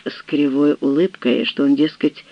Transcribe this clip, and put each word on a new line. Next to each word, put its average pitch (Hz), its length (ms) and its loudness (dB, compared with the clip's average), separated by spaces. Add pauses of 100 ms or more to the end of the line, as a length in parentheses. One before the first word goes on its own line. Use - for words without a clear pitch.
с - 200 -12
кривой 143 580 0
улыбкой, 139 640 0
что - 180 -4
он, 139 120 4
дескать, 151 560 -2